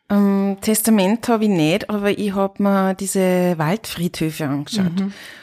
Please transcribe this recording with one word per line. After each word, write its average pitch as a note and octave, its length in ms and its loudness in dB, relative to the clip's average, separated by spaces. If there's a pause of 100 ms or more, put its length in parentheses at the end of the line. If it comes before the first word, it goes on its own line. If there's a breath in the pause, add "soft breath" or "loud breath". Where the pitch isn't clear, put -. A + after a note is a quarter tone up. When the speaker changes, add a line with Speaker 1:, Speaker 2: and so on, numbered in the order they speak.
Speaker 1:
Ähm, G3 520 2
Testament G#3+ 680 2
hab A3+ 140 2
ich G#3+ 60 4
nicht, E3+ 420 2
aber G3+ 260 -2
ich G3+ 180 -2
hab G3 260 -2
mir G3 340 2
diese F3+ 640 0
Waldfriedhöfe D#3 880 -4
angeschaut. E3+ 540 -2
Speaker 2:
Mhm. G3 120 -4 (300 loud breath)